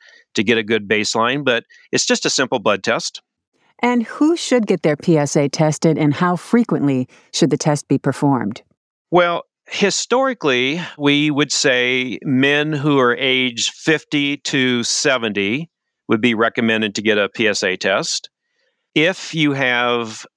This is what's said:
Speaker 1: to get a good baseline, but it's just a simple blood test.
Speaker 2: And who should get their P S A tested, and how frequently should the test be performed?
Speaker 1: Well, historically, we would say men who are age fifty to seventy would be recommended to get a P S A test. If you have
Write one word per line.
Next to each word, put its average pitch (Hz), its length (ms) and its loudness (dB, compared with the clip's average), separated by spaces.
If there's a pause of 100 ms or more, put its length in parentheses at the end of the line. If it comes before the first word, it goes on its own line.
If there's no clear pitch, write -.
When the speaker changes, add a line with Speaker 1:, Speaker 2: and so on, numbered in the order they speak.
(360)
Speaker 1:
to 110 80 0
get 110 160 2
a 110 40 0
good 107 240 -2
baseline, 113 560 -2
but 120 200 0 (280)
it's - 140 -2
just - 180 -2
a 156 60 -2
simple 131 300 -2
blood 98 240 0
test. - 400 -4 (580)
Speaker 2:
And 240 220 2
who 311 340 0
should 247 300 0
get 185 160 0
their 156 120 2
P 165 220 2
S 143 180 0
A 143 140 2
tested, 156 480 2
and 147 160 2
how 180 220 0
frequently 143 760 0 (240)
should 156 160 2
the 147 80 0
test 147 300 -2
be 139 100 2
performed? 131 640 -2 (480)
Speaker 1:
Well, 175 320 2 (260)
historically, 175 1120 0 (200)
we 147 320 2
would 143 200 0
say 127 720 0
men 143 500 2
who 147 280 2
are 120 180 2
age 127 540 -2
fifty 147 640 -2
to 127 460 -2
seventy 117 840 -2 (400)
would 117 140 0
be 117 140 2
recommended 113 580 0
to 113 80 -6
get 104 160 2
a 101 100 2
P 110 200 -2
S 101 160 -2
A 92 120 0
test. 101 540 -2 (640)
If 175 400 0
you 151 200 0
have 120 720 -2 (140)